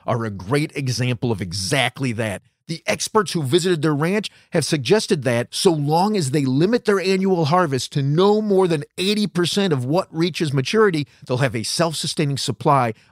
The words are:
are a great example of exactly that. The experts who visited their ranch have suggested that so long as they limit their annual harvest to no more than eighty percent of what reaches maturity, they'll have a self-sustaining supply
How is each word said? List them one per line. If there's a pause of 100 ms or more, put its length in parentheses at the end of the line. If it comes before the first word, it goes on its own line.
are
a
great
example
of
exactly
that. (240)
The
experts
who
visited
their
ranch (220)
have
suggested
that
so
long
as
they
limit
their
annual
harvest
to
no
more
than (120)
eighty
percent
of
what
reaches
maturity, (200)
they'll
have
a
self-sustaining
supply (160)